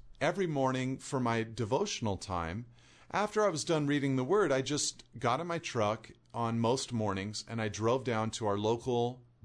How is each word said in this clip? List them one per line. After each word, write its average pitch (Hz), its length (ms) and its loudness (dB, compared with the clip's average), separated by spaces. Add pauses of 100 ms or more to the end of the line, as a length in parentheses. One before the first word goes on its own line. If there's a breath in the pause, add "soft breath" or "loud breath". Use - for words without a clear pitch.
(200)
every 180 260 2
morning 131 520 0
for - 220 -2
my 117 340 2
devotional 117 640 0
time, 90 500 -4 (440 loud breath)
after 208 340 0
I 208 40 4
was 160 160 -2
done 156 220 2
reading 139 300 2
the 127 80 0
Word, 170 280 4
I 131 100 4
just - 420 -4 (140)
got 123 220 2
in 175 60 -6
my 170 120 -2
truck 113 520 0 (240)
on 117 240 0
most 117 340 2
mornings 107 560 -2
and 113 140 -4
I 107 60 0
drove 113 360 0
down 110 280 0
to 113 140 -4
our 101 120 2
local 120 640 0 (220)